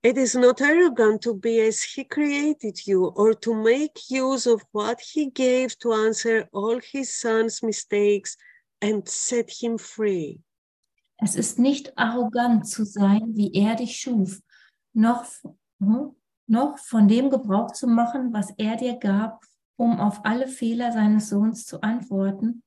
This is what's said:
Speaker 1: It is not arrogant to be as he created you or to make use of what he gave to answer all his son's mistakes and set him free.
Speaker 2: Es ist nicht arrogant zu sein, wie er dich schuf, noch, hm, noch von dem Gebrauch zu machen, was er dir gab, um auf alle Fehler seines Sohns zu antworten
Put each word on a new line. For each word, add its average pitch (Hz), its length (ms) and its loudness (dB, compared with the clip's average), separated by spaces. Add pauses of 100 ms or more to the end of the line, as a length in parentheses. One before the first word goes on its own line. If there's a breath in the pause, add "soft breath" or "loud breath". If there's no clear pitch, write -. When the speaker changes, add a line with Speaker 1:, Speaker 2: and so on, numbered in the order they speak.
Speaker 1:
It 240 140 4
is 254 180 0
not 247 260 6
arrogant 233 600 4
to 233 100 -2
be 226 320 0
as 220 160 0
he - 220 -8
created 294 800 -2
you 185 300 2
or 214 240 4
to 226 140 -2
make 233 440 0 (120)
use 262 360 -2
of 233 160 2 (120)
what 208 260 -4
he 294 320 -4
gave 254 480 0
to 233 140 -2
answer 220 580 0
all 220 300 -4
his - 360 -8
son's 226 460 -2
mistakes 208 760 -2 (440 soft breath)
and 208 260 -2
set - 420 -4
him 233 300 -6
free. 185 640 -6 (760)
Speaker 2:
Es - 180 -2
ist - 220 -4
nicht 269 400 0
arrogant 240 720 0
zu - 160 -6
sein, 214 520 0
wie 202 180 0
er 208 220 2
dich - 220 -8
schuf, 214 440 -2 (520 soft breath)
noch, 233 320 2 (540)
hm, 226 340 0 (340)
noch 254 300 0
von 214 300 4
dem 247 220 4
Gebrauch 233 420 0
zu - 160 -6
machen, 233 460 0
was 202 240 -4
er 214 180 -2
dir 247 220 -4
gab, 208 440 -2 (360)
um 233 220 2
auf 202 260 -2
alle 247 220 0
Fehler 233 440 -2
seines 214 380 4
Sohns 220 360 0
zu - 160 -12
antworten 208 840 -2